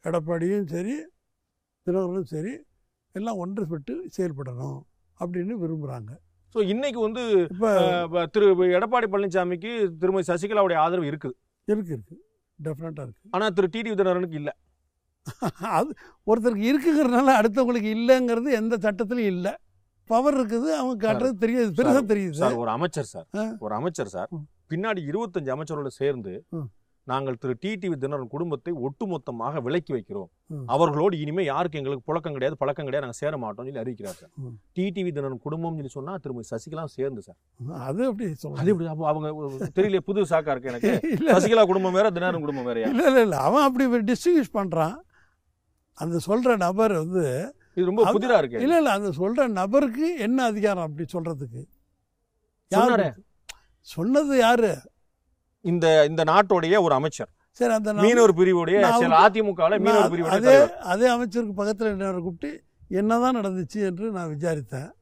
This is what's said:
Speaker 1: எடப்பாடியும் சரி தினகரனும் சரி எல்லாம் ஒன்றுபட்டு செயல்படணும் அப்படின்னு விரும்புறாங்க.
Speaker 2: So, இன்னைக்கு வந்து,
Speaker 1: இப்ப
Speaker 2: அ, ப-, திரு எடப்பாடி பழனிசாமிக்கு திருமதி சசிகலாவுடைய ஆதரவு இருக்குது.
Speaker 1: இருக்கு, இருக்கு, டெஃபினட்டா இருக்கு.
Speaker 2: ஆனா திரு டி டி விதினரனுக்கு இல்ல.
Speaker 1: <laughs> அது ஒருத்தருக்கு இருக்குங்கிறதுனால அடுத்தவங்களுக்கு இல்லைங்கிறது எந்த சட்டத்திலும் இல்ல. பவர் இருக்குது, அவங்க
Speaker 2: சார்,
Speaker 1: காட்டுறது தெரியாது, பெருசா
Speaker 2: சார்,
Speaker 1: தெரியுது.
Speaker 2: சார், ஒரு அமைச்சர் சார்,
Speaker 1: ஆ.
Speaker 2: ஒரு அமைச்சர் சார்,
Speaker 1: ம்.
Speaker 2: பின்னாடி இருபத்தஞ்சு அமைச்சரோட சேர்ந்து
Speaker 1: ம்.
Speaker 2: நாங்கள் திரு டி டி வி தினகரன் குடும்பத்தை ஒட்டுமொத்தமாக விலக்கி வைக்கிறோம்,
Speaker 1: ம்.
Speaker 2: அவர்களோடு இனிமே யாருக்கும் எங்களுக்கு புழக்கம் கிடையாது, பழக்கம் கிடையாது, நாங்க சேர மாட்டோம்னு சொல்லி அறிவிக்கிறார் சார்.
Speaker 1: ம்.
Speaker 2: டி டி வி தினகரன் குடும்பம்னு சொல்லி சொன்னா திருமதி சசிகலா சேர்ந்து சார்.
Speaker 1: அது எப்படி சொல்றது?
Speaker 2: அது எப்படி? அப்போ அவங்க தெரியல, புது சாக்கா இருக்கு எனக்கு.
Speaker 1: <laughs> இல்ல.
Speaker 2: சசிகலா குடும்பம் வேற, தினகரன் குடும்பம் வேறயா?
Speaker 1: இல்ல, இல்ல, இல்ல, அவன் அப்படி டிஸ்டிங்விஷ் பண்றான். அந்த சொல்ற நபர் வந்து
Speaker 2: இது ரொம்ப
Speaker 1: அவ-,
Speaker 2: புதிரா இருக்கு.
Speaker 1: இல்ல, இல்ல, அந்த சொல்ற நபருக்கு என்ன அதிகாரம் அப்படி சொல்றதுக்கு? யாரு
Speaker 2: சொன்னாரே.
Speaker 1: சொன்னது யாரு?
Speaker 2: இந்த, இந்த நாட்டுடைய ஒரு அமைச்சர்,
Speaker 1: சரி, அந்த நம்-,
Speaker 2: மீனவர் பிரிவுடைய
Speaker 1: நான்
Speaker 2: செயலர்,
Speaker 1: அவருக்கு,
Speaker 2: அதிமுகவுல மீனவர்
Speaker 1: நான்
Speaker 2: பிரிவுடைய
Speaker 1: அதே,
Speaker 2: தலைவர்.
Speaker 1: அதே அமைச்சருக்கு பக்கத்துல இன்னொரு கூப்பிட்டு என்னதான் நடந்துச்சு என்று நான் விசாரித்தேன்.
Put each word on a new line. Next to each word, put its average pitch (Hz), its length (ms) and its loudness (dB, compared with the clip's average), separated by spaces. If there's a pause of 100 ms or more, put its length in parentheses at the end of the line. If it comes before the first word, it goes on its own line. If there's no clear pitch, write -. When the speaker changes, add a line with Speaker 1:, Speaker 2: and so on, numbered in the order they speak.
Speaker 1:
எடப்பாடியும் 170 640 -2
சரி 180 280 -6 (920)
தினகரனும் 180 360 -2
சரி 160 300 -8 (580)
எல்லாம் 214 260 -6
ஒன்றுபட்டு 180 580 -6 (220)
செயல்படணும் 135 640 -8 (400)
அப்படின்னு 180 420 -6
விரும்புறாங்க. 135 500 -8 (360)
Speaker 2:
So, 220 160 -2
இன்னைக்கு 233 360 -2
வந்து, 220 500 0
Speaker 1:
இப்ப 185 520 2
Speaker 2:
அ, 170 60 -4
ப-, 170 240 -2
திரு 202 240 6
எடப்பாடி 196 560 2
பழனிசாமிக்கு 185 880 -2
திருமதி 180 340 0
சசிகலாவுடைய 196 420 2
ஆதரவு 160 320 2
இருக்குது. 143 280 -8 (300)
Speaker 1:
இருக்கு, 202 280 -2
இருக்கு, 127 220 -12 (480)
டெஃபினட்டா 156 380 -10
இருக்கு. 120 280 -14
Speaker 2:
ஆனா 208 200 -2
திரு 190 180 2
டி 220 140 -6
டி 220 100 -6
விதினரனுக்கு 185 420 0
இல்ல. 147 220 -8 (680)
Speaker 1:
<laughs> 220 520 -8
அது 277 160 0 (320)
ஒருத்தருக்கு 220 400 0
இருக்குங்கிறதுனால 269 680 4
அடுத்தவங்களுக்கு 226 580 2
இல்லைங்கிறது 240 600 2
எந்த 226 260 0
சட்டத்திலும் 214 540 -2
இல்ல. 180 280 -4 (460)
பவர் 262 300 2
இருக்குது, 240 340 -2
அவங்க 262 300 -2
Speaker 2:
சார், 214 160 0
Speaker 1:
காட்டுறது 233 220 -2
தெரியாது, 226 320 0
பெருசா 247 220 2
Speaker 2:
சார், 262 140 4
Speaker 1:
தெரியுது. 196 260 0
Speaker 2:
சார், 139 220 0
ஒரு 117 160 -4
அமைச்சர் 147 340 -4
சார், 87 220 -14 (120)
Speaker 1:
ஆ. 220 220 -6
Speaker 2:
ஒரு 107 160 -6
அமைச்சர் 151 320 -6
சார், 98 240 -8
Speaker 1:
ம். 156 420 -14
Speaker 2:
பின்னாடி 196 320 -4
இருபத்தஞ்சு 170 440 -6
அமைச்சரோட 147 380 -6
சேர்ந்து 120 600 -6
Speaker 1:
ம். 156 180 -10 (360)
Speaker 2:
நாங்கள் 131 340 -4
திரு 127 220 -6
டி 214 160 -6
டி 185 140 -8
வி - 20 -2
தினகரன் 135 360 -6
குடும்பத்தை 156 460 -8
ஒட்டுமொத்தமாக 143 880 -6
விலக்கி 143 320 -4
வைக்கிறோம், 185 360 -8 (160)
Speaker 1:
ம். 156 100 -14 (100)
Speaker 2:
அவர்களோடு 156 540 2
இனிமே 156 240 -4
யாருக்கும் 151 380 -4
எங்களுக்கு 135 240 -6
புழக்கம் 156 280 -6
கிடையாது, 135 240 -4
பழக்கம் 151 280 -4
கிடையாது, 135 220 -4
நாங்க 113 100 -12
சேர 147 200 -4
மாட்டோம்னு 120 340 -8
சொல்லி 131 80 -10
அறிவிக்கிறார் 131 400 -10
சார். - 160 -20
Speaker 1:
ம். 123 200 -14 (180)
Speaker 2:
டி 190 160 -2
டி 185 140 -6
வி - 20 -4
தினகரன் 139 400 -6
குடும்பம்னு 165 280 -6
சொல்லி 147 140 -8
சொன்னா 147 300 -12
திருமதி 123 340 -12
சசிகலா 156 340 -10
சேர்ந்து 135 360 -8
சார். - 160 -20 (320)
Speaker 1:
அது 160 360 -4
எப்படி 208 280 -4
சொல்றது? 143 280 -8
Speaker 2:
அது 180 100 4
எப்படி? 165 180 0
அப்போ 156 180 -4
அவங்க 151 420 -4 (260)
தெரியல, 190 220 2
புது 190 240 -2
சாக்கா 160 300 0
இருக்கு 131 180 -4
எனக்கு. 180 320 0
Speaker 1:
<laughs> 285 160 -2
இல்ல. 277 200 4
Speaker 2:
சசிகலா 214 280 6
குடும்பம் 185 280 2
வேற, 208 160 4
தினகரன் 175 300 -2
குடும்பம் 269 280 -4
வேறயா? 233 200 -2
Speaker 1:
இல்ல, 277 200 2
இல்ல, 262 140 6
இல்ல, 185 160 2
அவன் 233 260 2
அப்படி 262 220 4
டிஸ்டிங்விஷ் 247 680 2
பண்றான். 175 420 -2 (1000)
அந்த 170 300 -4
சொல்ற 240 300 2
நபர் 196 360 2
வந்து 170 600 -2 (220)
Speaker 2:
இது 180 100 0
ரொம்ப 208 180 2
Speaker 1:
அவ-, 180 120 4
Speaker 2:
புதிரா 226 220 4
இருக்கு. 139 220 0
Speaker 1:
இல்ல, 302 180 2
இல்ல, 294 140 2
அந்த 202 180 -2
சொல்ற 208 380 -2
நபருக்கு 254 720 0
என்ன 247 260 0
அதிகாரம் 202 400 0
அப்படி 156 300 -8
சொல்றதுக்கு? 143 480 -8 (1080)
யாரு 233 260 4
Speaker 2:
சொன்னாரே. 175 200 2 (640)
Speaker 1:
சொன்னது 269 580 0
யாரு? 226 400 4 (840)
Speaker 2:
இந்த, 160 440 6
இந்த 160 180 0
நாட்டுடைய 180 580 4
ஒரு 160 120 4
அமைச்சர், 135 360 -2 (220)
Speaker 1:
சரி, - 220 0
அந்த 214 200 -2
நம்-, 208 80 2
Speaker 2:
மீனவர் 226 320 8
பிரிவுடைய 180 460 4
Speaker 1:
நான் 226 200 6
Speaker 2:
செயலர், 247 120 4
Speaker 1:
அவருக்கு, 196 300 8
Speaker 2:
அதிமுகவுல 190 380 2
மீனவர் 202 220 4
Speaker 1:
நான் - 100 4
Speaker 2:
பிரிவுடைய 170 240 0
Speaker 1:
அதே, 214 80 2
Speaker 2:
தலைவர். 277 340 8
Speaker 1:
அதே 202 300 0
அமைச்சருக்கு 226 560 -2
பக்கத்துல 214 280 -2
இன்னொரு 190 300 -4
கூப்பிட்டு 185 420 -8 (240)
என்னதான் 233 500 0
நடந்துச்சு 190 440 -6
என்று 196 300 -4
நான் 165 260 -6
விசாரித்தேன். 147 520 -6 (120)